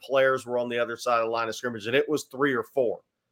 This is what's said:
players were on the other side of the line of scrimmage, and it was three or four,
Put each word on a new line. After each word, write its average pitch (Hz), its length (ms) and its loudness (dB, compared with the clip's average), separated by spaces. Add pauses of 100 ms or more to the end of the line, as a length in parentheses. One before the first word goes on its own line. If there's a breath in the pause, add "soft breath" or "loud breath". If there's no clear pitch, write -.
players 131 420 2
were 123 140 -2
on 123 100 -2
the 120 80 -4
other 117 200 -2
side 120 220 0
of 113 60 0
the 113 60 -2
line 113 160 -2
of 110 80 -4
scrimmage, 113 320 -6
and 117 80 2
it 147 140 4
was 147 160 0
three 135 280 -2
or 113 100 -2
four, 113 360 -2 (320)